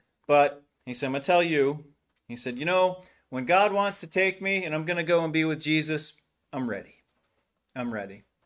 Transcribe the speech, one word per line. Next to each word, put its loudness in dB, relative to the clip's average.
But 4
he -10
said, -6
"I'm -2
gonna -4
tell 4
you." 0
He -12
said, -8
"You -6
know, 2
when -6
God 4
wants -2
to -12
take 0
me -2
and -4
I'm -4
gonna -4
go 2
and -4
be 2
with -4
Jesus, -2
I'm -4
ready. -8
I'm -8
ready. -10